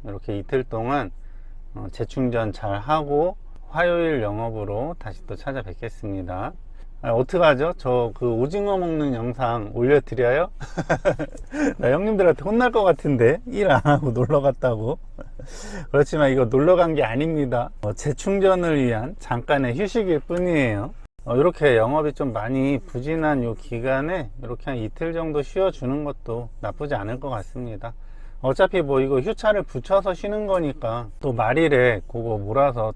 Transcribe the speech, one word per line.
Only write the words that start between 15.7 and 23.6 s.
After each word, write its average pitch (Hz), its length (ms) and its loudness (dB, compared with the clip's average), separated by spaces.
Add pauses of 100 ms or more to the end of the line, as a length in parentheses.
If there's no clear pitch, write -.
그렇지만 143 420 4
이거 131 140 4
놀러 139 280 6
간 170 200 4
게 139 100 4
아닙니다. 127 640 0 (120)
어, 104 100 -2
재충전을 180 920 2
위한 120 340 0
잠깐의 127 600 0
휴식일 190 420 0
뿐이에요. 147 720 0 (320)
어, 120 120 0
이렇게 147 400 4
영업이 143 380 2
좀 139 180 -2
많이 131 460 0
부진한 147 680 -2
요 113 100 -2
기간에 135 760 -4 (120)